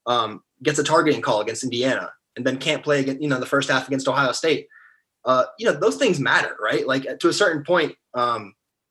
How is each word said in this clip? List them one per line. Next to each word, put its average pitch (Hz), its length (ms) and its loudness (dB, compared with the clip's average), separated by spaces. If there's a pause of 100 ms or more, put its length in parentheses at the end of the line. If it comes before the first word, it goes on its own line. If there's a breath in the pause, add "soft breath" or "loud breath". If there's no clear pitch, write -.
um, 113 340 -2 (220)
gets 147 160 0
a 147 40 2
targeting 147 380 4
call 110 200 0
against 110 220 -6
Indiana 120 460 -2 (280)
and 120 80 -4
then 131 120 0
can't 147 260 -2
play 143 180 2
against, 135 200 -4
you 151 80 -2
know, 131 100 0
the 127 60 -6
first 139 240 0
half 131 180 0
against 135 200 -2
Ohio 131 240 0
State. 143 360 -2 (580 soft breath)
Uh, 127 200 4 (120)
you 220 80 -4
know, 190 80 2
those 196 220 2
things 196 240 2
matter, 131 420 0
right? 120 240 0
Like, 135 340 -4
to 170 100 4
a 156 40 0
certain 160 300 2
point, 165 320 0 (180)
um, 117 400 -2 (380)